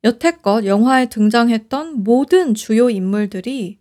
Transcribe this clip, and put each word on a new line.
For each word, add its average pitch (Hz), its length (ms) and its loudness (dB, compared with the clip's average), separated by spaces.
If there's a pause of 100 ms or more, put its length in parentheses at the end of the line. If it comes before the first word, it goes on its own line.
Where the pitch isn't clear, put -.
여태껏 233 600 0
영화에 240 420 2
등장했던 233 960 0
모든 269 520 2
주요 226 340 0
인물들이 202 920 -6